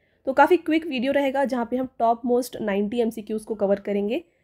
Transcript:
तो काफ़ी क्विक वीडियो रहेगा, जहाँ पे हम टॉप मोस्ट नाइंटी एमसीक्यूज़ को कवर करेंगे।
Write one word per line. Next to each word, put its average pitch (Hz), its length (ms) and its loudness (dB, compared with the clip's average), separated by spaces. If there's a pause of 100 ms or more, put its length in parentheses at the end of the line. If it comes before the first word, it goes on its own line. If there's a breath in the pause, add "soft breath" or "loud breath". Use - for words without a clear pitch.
(260)
तो 269 60 -2
काफ़ी 302 240 6
क्विक 330 300 -2
वीडियो 269 260 -2
रहेगा, 277 320 0
जहाँ 240 260 -2
पे 247 60 -2
हम 254 120 -4 (100)
टॉप 233 260 2
मोस्ट 247 360 0
नाइंटी 208 400 -2
एमसीक्यूज़ 220 440 -4
को 226 100 -8
कवर 196 260 0
करेंगे। 202 440 -2 (200)